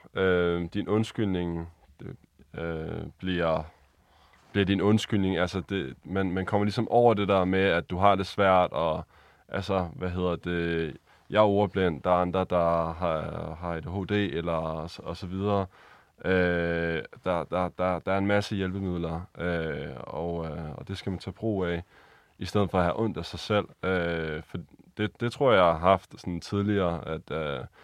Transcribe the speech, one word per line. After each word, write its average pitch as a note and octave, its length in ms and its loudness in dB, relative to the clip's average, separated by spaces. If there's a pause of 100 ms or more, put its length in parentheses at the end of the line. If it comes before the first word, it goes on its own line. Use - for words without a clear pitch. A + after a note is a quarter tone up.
(140)
øh, F2 600 2
din G2+ 140 -4
undskyldning, F2+ 840 0 (280)
det, - 160 -14 (460)
øh, E2 420 -6 (140)
bliver, E2+ 460 0 (880)
bliver G2+ 140 2
din F#2+ 160 2
undskyldning. G2+ 560 4
Altså, F2+ 240 0
det, E2+ 420 -4
man, F#2+ 280 -2
man F#2 140 -2
kommer G#2 200 2
ligesom G#2+ 220 0
over A#2+ 260 6
det G2+ 140 0
der F#2+ 180 4
med, F#2+ 180 2
at E2+ 260 2
du F2+ 80 -4
har G2 180 6
det F#2+ 120 -2
svært, F#2 440 4
og D#2+ 340 -2 (440)
altså, F#2+ 460 -2
hvad F2+ 140 -6
hedder F2+ 260 -2
det, E2+ 640 -2 (320)
jeg G2 80 0
er G#2+ 40 8
ordblind, G2 600 2
der F2+ 80 0
er F2+ 120 6
andre, F2+ 280 0
der E2+ 440 2
har, D#2+ 680 -4
har F2 120 -6
A E2 60 -6
D D#2+ 60 -8
H F#2 240 -6
D, - 20 -4
eller E2 760 -2
s-, - 120 -16
og E2+ 180 -10
så F#2+ 100 -10
videre. G2 380 0 (640)
Øh, E2+ 760 0 (200)
der, E2+ 200 -2
der, F2 340 -2
der, F2+ 220 0
der F#2+ 140 -4
er G2 40 2
en G2 100 0
masse G#2 280 0
hjælpemidler, F#2 640 -4 (160)
øh, D#2+ 500 -4 (120)
og, E2+ 460 -6
øh, D#2 320 -8
og - 100 -14
det G2 100 -8
skal - 120 -8
man F#2 100 -4
tage F#2 140 -10
brug G#2 320 -2
af, F2 180 -2 (540)
i - 80 -8
stedet G2 260 0
for F#2+ 60 2
at F2+ 60 6
have F2 160 2
ondt G#2+ 180 -2
af E2+ 80 -6
sig - 140 -10
selv. G#2 260 0 (180)
Øh, E2 600 -2
for - 140 -12 (400)
det, G#2+ 240 -4
det A#2 100 -2
tror C3+ 200 2
jeg, G#2+ 60 8
jeg F#2 80 8
har E2 120 6
haft F#2 420 2
sådan F2 220 -6
tidligere, G2 680 0
at, D#2+ 240 -8
øh, D2+ 280 -4 (240)